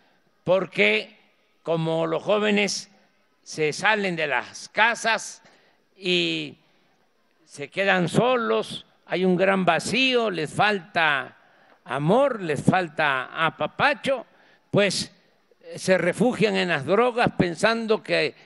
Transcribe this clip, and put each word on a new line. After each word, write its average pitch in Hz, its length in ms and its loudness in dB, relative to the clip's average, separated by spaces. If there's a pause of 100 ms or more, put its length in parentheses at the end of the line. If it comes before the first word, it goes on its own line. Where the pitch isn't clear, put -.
(440)
porque 208 720 0 (460)
como 165 440 0
los 160 160 -2
jóvenes 208 680 0 (520)
se 151 300 -4
salen 196 420 0
de 160 120 -4
las 123 420 -6
casas 226 760 -2 (540)
y 170 600 -4 (880)
se - 240 -16
quedan 185 400 0
solos, 226 760 0 (220)
hay 180 180 -2
un 185 120 4
gran 190 280 2
vacío, 226 680 0
les 156 220 -6
falta 165 840 -2 (480)
amor, 208 560 2
les 156 220 -4
falta 151 680 0 (180)
apapacho, 233 800 -2 (440)
pues, 190 420 0 (640)
se 185 220 2
refugian 190 580 2
en 185 120 0
las 147 180 -2
drogas 220 500 2
pensando 214 680 0
que 160 320 -2 (120)